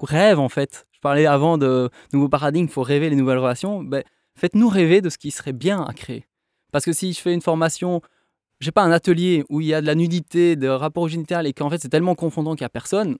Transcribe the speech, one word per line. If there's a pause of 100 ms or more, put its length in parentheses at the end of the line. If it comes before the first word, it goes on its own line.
rêve,
en
fait.
Je
parlais
avant
de (240)
nouveaux
paradigmes,
faut
rêver
les
nouvelles
relations.
Ben, (340)
faites-nous
rêver
de
ce
qui
serait
bien
à
créer. (440)
Parce
que
si
je
fais
une
formation, (580)
j'ai
pas
un
atelier
où
il
y
a
de
la
nudité,
de
rapport
génital,
et
qu'en
fait
c'est
tellement
confondant
qu'il
y
a
personne,